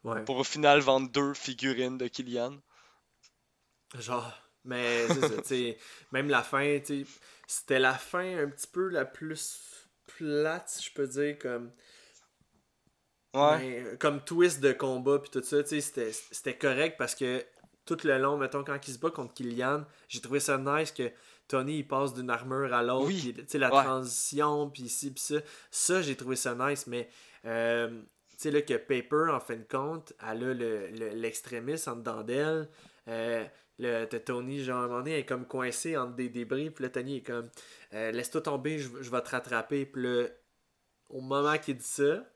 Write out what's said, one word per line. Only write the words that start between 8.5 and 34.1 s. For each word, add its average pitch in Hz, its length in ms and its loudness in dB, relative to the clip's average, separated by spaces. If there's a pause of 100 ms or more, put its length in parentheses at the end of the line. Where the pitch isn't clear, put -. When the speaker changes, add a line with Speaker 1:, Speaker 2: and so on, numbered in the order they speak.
Speaker 1:
peu 185 220 -2
la 151 140 2
plus - 840 -10 (180)
plate, 156 600 -2
si - 160 -6
je - 80 -10
peux 139 160 0
dire, 147 300 0
comme 120 340 -6 (1600)
Speaker 2:
Ouais. 147 260 6
Speaker 1:
mais, 127 220 -6
euh, 117 160 -8
comme 143 260 2
twist 170 380 4
de 135 120 6
combat 131 460 2
pis 143 120 -6
tout 127 120 -2
ça, 147 220 2
tu 147 60 -4
sais, 151 100 0
c'était, 113 320 -4
c'était - 440 -8
correct 147 420 2
parce 123 180 -2
que 127 280 0 (400)
tout 165 200 -2
le 139 140 6
long, 139 180 4
mettons, 139 260 -2
quand 139 240 -4
il 131 80 -8
se 117 40 -14
bat 165 120 0
contre 127 240 -8
Killian, 127 500 -2 (240)
j'ai - 120 -10
trouvé 131 180 -2
ça 139 180 4
nice 143 360 0
que 120 180 -2 (380)
Tony, 139 300 0
il 139 100 -6
passe 135 260 0
d'une 127 160 -4
armure 131 420 -2
à 120 100 4
l'autre, 127 260 2
Speaker 2:
Oui. 156 240 -2
Speaker 1:
pis, - 20 -10
tu 117 140 -14
sais, 151 100 -2
la 131 160 6
Speaker 2:
Ouais. 139 80 10
Speaker 1:
transition, 143 880 0
pis 127 180 -10
ci, 139 240 -4
pis - 80 -8
ça. 147 160 -2 (340)
Ça, 185 300 2
j'ai 143 160 0
trouvé 127 200 -2
ça 123 180 0
nice, 139 320 0
mais, 120 240 -4 (340)
euh, 117 440 2 (420)
tu - 80 -20
sais, 156 140 0
là, 147 100 6
que 131 120 0
Paper, 147 580 2
en 127 80 2
fin 117 160 -6
de 113 120 -14
compte, 151 440 -4 (100)
elle 110 60 -8 (160)
a 127 100 0
le, 110 360 -2
le, 113 200 -6
l'extrémiste 117 800 -4
en 117 80 -4
dedans 113 260 -4
d'elle. 151 460 0 (400)
Euh, 113 360 -2 (360)
le, 117 260 0
t'as 113 140 -4